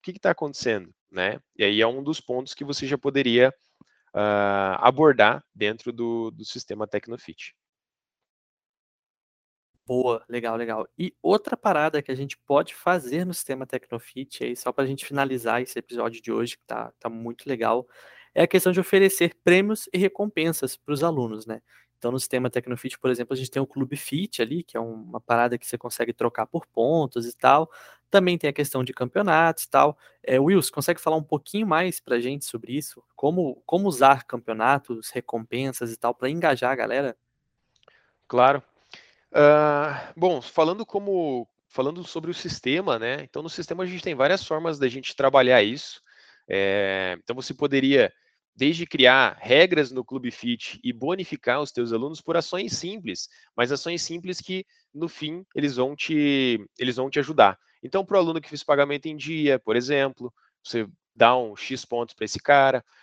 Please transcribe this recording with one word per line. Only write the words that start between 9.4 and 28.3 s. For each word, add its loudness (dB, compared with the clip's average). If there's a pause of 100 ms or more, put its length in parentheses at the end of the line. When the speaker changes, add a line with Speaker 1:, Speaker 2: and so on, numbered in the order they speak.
Speaker 2:
Boa, 0
legal, -4
legal. -6 (100)
E -6
outra 0
parada 0
que -8
a -6
gente -8
pode 0
fazer -2
no -6
sistema -8
Tecnofit, -10
aí -4
só -6
pra -2
gente -6
finalizar -2
esse -10
episódio -8
de -8
hoje, -4
que -20
tá, -10
tá -8
muito -12
legal, -2 (460)
é 2
a 4
questão 2
de 0
oferecer 2
prêmios 2
e -2
recompensas -2
pros -4
alunos, -2
né? -10 (380)
Então, -2
no -2
sistema -2
Tecnofit, -6
por 0
exemplo, -4
a -2
gente -8
tem -2
o -2
Clube -6
Fit -6
ali, -4
que -12
é -4
um, -6 (120)
uma -12
parada 0
que -16
você -6
consegue -6
trocar -2
por -8
pontos 0
e -10
tal. 4 (400)
Também 4